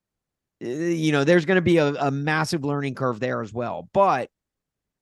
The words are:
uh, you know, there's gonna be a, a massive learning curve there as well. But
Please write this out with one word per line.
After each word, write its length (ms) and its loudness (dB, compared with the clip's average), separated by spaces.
uh, 40 -8
you 440 -2
know, 120 4
there's 220 4
gonna 160 2
be 160 4
a, 180 2
a 160 -2
massive 520 -2
learning 320 -4
curve 240 -4
there 220 -4
as 120 -10
well. 400 -8
But 360 2